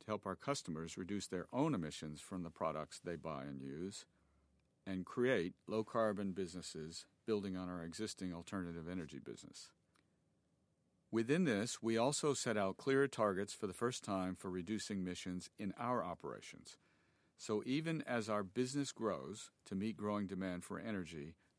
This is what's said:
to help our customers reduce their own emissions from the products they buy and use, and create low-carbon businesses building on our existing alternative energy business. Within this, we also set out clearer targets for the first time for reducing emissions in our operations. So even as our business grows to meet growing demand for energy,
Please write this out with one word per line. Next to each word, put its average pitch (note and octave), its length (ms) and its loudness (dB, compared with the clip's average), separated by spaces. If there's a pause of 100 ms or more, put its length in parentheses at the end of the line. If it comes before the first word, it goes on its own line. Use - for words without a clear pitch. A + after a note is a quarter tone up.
to - 60 -12
help G#2+ 180 -2
our F#2 100 -2
customers E2 600 -2
reduce G2 300 -2
their F2+ 260 -2
own D3 200 2
emissions D#2 460 -4
from F2+ 240 -6
the E2 60 -6
products D#2 500 -2
they F2 160 -4
buy D2+ 280 -6
and C#2 180 -8
use, D2+ 440 -6 (800)
and F#2 200 -2
create A#2+ 480 4 (140)
low-carbon G#2 640 2
businesses E2+ 760 -6 (200)
building G2+ 300 2
on F2+ 140 -4
our F2 140 -4
existing F2+ 500 -4
alternative E2+ 580 -4
energy D#2 320 -6
business. - 460 -12 (1400)
Within B2 320 6
this, A2+ 400 4
we A2+ 140 4
also C#3 360 6
set A#2+ 220 2
out F#2+ 220 2
clearer C3+ 300 6
targets G#2 460 2
for - 140 -2
the F2 60 -4
first - 280 0
time F#2 320 0
for F#2+ 160 -6
reducing G2 500 0
emissions F2+ 500 -4 (100)
in G2+ 180 -2
our A#2+ 260 2
operations. - 760 -8 (600)
So G#2+ 280 2
even D#3+ 380 2
as A#2 260 0
our G#2 140 2
business B2+ 500 0
grows F#2+ 580 -2 (140)
to G2 100 -6
meet G2+ 220 0
growing G#2 300 0
demand F#2 360 -2
for F#2+ 160 -6
energy, E2 540 -4 (260)